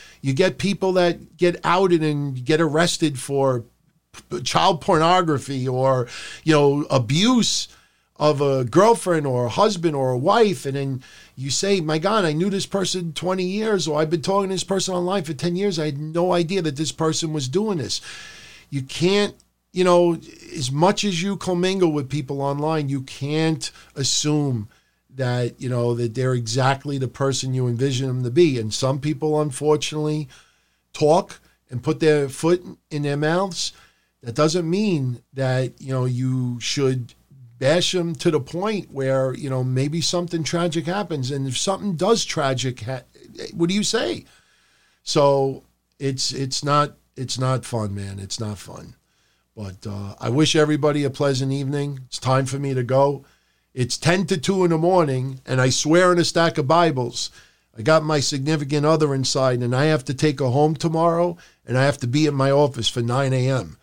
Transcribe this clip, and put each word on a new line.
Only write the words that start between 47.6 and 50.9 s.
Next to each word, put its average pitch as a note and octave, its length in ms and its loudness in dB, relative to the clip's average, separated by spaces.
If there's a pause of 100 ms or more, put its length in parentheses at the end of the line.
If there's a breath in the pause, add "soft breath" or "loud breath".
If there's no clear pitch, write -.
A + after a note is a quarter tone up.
fun, G#2+ 300 -4
man. G2+ 240 -8
It's G2 200 -10
not G#2+ 200 -6
fun. - 380 -18 (600)
But, G2 300 -12
uh, G2+ 340 -10
I A#2 80 -4
wish C#3+ 260 2
everybody D3+ 500 2